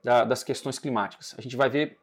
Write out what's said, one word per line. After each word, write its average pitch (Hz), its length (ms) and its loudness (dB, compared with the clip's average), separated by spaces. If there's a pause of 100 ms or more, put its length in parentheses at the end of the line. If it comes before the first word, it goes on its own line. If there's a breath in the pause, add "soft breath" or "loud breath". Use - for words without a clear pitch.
da, 120 200 6
das 120 200 0
questões 131 340 -6
climáticas. 110 600 -6
A - 20 -14
gente 120 160 -12
vai 135 140 4
ver 147 320 -2